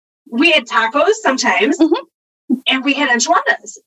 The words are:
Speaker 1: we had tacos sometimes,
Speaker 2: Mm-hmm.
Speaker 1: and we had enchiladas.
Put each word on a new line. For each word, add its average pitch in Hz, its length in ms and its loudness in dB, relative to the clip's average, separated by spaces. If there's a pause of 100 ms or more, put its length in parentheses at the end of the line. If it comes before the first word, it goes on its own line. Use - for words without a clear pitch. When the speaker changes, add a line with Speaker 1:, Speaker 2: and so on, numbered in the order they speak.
(320)
Speaker 1:
we 311 200 2
had 285 140 0
tacos 285 460 0 (100)
sometimes, 254 580 0
Speaker 2:
Mm-hmm. - 760 -2 (120)
Speaker 1:
and 262 180 -2
we 277 80 0
had 285 160 -2
enchiladas. - 760 -2